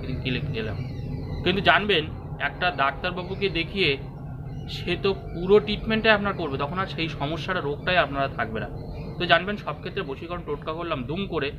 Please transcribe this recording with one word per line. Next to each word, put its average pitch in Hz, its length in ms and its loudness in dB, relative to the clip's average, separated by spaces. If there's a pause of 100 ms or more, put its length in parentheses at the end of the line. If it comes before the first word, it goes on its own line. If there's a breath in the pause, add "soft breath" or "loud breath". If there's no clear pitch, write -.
কিনে, 123 220 -4
কিনে 127 160 0 (140)
খেলাম। 110 220 -2 (680)
কিন্তু 190 180 2
জানবেন 175 440 6 (340)
একটা 143 320 0
ডাক্তারবাবুকে 180 800 0
দেখিয়ে 160 480 2 (720)
সে - 260 -2
তো 196 180 2
পুরো 180 460 4
ট্রিটমেন্টটাই 220 520 2
আপনার 202 220 4
করবে, 151 240 -2
তখন 143 220 -2
আর 190 60 0
সেই 165 240 -4
সমস্যাটা, 160 500 -2
রোগটাই 151 380 0
আপনারা 139 300 2
থাকবে 110 320 -2
না। 101 100 -4 (500)
তো 175 60 0
জানবেন 180 320 4
সব 147 220 -6
ক্ষেত্রে 185 240 -4
বশীকরণ 165 420 -6
টোটকা 151 280 -4
করলাম 165 300 -2
দুম 175 240 -4
করে 147 320 -2